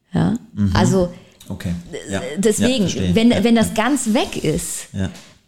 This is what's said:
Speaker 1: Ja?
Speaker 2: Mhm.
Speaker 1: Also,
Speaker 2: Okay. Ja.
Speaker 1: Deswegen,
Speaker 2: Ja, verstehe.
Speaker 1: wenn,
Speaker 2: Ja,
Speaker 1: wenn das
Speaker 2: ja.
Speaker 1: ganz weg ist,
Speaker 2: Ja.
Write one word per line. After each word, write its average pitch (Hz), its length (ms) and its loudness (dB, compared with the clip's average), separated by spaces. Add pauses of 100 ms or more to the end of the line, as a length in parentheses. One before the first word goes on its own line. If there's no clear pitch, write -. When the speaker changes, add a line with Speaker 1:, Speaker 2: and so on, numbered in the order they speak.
(140)
Speaker 1:
Ja? 180 220 0 (180)
Speaker 2:
Mhm. 101 220 0
Speaker 1:
Also, 175 380 2 (360)
Speaker 2:
Okay. 92 240 -6 (360)
Ja. 98 120 -6 (160)
Speaker 1:
Deswegen, 214 480 2
Speaker 2:
Ja, - 40 -2
verstehe. 180 260 0
Speaker 1:
wenn, 226 160 6
Speaker 2:
Ja, 202 120 2
Speaker 1:
wenn 233 120 4
das 220 140 4
Speaker 2:
ja. - 40 -12
Speaker 1:
ganz 226 400 0
weg 311 300 -2
ist, - 500 -4
Speaker 2:
Ja. 95 160 -2 (380)